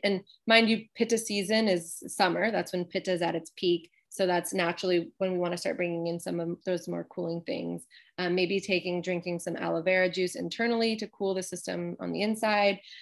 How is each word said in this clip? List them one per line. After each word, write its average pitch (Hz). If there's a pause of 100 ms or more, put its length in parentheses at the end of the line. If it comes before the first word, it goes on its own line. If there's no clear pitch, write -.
And 196 (240)
mind 226
you, 220 (100)
Pitta 226
season 208
is 175
summer. 180
That's 180
when 180
Pitta 185
is 170
at 165
its 165
peak. 175 (180)
So -
that's 180
naturally 180
when 190
we 180
wanna 175
start 170
bringing 170
in 170
some 175
of 170
those 175
more 170
cooling 170
things. 170 (320)
Um, 180
maybe 185
taking, 180
drinking 175
some 170
aloe 165
vera 185
juice 180
internally 226
to 214
cool 196
the 185
system 175
on 180
the 165
inside. 208 (240)